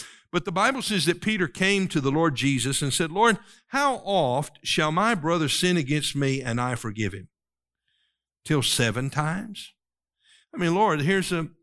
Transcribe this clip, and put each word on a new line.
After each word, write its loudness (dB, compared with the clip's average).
But -2
the -6
Bible 2
says -2
that 0
Peter -2
came 0
to -2
the 0
Lord 2
Jesus 0
and -2
said, -2
"Lord, 4
how 0
oft 0
shall 0
my 2
brother 0
sin 2
against 0
me 0
and -2
I -2
forgive -4
him? -14
Till 2
seven 0
times?" -6
I -12
mean, 2
"Lord, 4
here's 0
a, -2